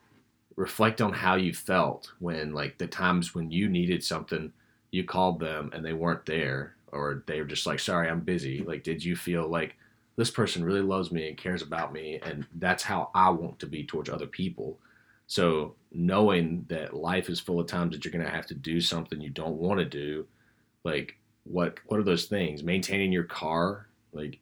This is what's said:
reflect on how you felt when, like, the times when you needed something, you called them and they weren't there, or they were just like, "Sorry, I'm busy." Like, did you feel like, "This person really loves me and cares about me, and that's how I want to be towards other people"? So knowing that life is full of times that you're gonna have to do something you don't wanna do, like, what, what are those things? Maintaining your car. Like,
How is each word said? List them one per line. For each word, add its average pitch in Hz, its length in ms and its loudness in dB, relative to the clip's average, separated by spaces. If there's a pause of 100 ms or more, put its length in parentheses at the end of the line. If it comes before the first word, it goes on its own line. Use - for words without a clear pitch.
(560)
reflect 107 460 2
on 101 100 2
how 92 220 4
you 92 180 4
felt 85 640 0
when, 78 360 -4
like, 71 240 -4
the 87 80 -4
times 90 480 2
when 82 160 -4
you 95 180 2
needed 87 340 2
something, 80 500 -4 (380)
you 92 140 0
called 92 360 2
them 78 340 -4
and 80 100 -8
they 80 80 -4
weren't 82 320 0
there, 71 520 -2 (140)
or 71 360 -4
they 78 140 -4
were 76 60 -4
just 71 200 -4
like, 73 140 -2
"Sorry, 87 280 2
I'm 85 120 -2
busy." 71 440 -2
Like, 76 180 -6
did 80 220 -4
you 87 100 0
feel 85 320 -2
like, 80 300 -2 (400)
"This 113 140 2
person 90 340 0
really 98 160 2
loves 95 320 0
me 80 160 -2
and 78 80 -10
cares 90 240 -4
about 78 320 -4
me, 78 300 -8
and 73 320 -6
that's 90 300 0
how 95 300 -2
I 92 140 8
want 85 300 2
to - 80 -12
be 76 180 -6
towards 76 240 -6
other 73 180 -4
people"? - 520 -6 (480)
So 80 480 2 (180)
knowing 87 760 4
that 80 260 -6
life 87 340 0
is 85 120 -4
full 87 200 0
of 85 60 0
times 87 280 0
that 71 100 -8
you're 82 80 -6
gonna 82 180 -2
have 80 160 -6
to - 80 -10
do 80 260 -2
something 82 400 -2
you 76 80 -8
don't 78 300 -4
wanna 90 260 2
do, 73 420 -4 (580)
like, 76 340 -2 (260)
what, 85 420 0
what 107 140 0
are 101 40 2
those 87 220 4
things? 78 360 -2
Maintaining 95 500 2
your 87 120 2
car. 85 640 0 (240)
Like, 76 300 -8